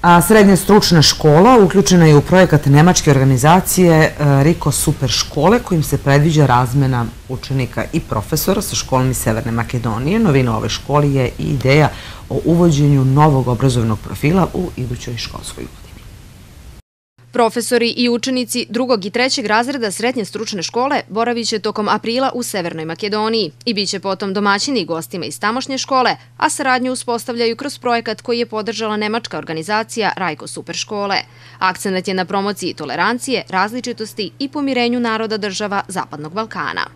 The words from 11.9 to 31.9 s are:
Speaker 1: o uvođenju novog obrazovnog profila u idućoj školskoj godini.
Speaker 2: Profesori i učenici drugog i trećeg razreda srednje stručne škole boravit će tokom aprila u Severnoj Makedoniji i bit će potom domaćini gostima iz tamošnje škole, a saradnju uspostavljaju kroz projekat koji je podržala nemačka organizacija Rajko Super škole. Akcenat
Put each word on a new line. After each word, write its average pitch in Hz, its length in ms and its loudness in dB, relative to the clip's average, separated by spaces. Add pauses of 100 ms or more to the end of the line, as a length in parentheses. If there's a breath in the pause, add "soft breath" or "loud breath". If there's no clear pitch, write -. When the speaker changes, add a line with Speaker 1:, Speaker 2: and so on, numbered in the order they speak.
Speaker 1:
o - 160 -4
uvođenju 147 600 4
novog 135 440 4
obrazovnog 120 500 0
profila 160 560 -2
u 180 220 -4
idućoj 120 400 -8
školskoj - 480 -12
godini. - 260 -20 (1400)
Speaker 2:
Profesori 233 580 0
i 240 180 -2
učenici 247 600 -4
drugog 240 360 -2
i 202 60 -8
trećeg 247 360 -2
razreda 233 440 -2
srednje 233 340 -4
stručne 208 380 -8
škole 254 460 -2
boravit 233 400 -4
će 220 100 -4
tokom 208 300 -4
aprila 233 460 -2
u 240 80 -6
Severnoj 170 420 -6
Makedoniji 214 680 -4 (120)
i 233 100 -4
bit 196 140 -4
će 196 120 -6
potom 196 340 -6
domaćini 202 500 -2
gostima 165 400 -8
iz 127 160 -12
tamošnje 254 380 -4
škole, 254 380 -2 (200 soft breath)
a - 140 -2
saradnju 254 420 -2
uspostavljaju 233 640 -4
kroz 277 220 -10
projekat 233 420 -4
koji 233 180 -4
je 233 80 -4
podržala 214 500 -6
nemačka 214 420 -6
organizacija 190 760 -6
Rajko 170 300 -8
Super 165 300 -14
škole. 202 400 -6 (420 soft breath)
Akcenat 185 500 -4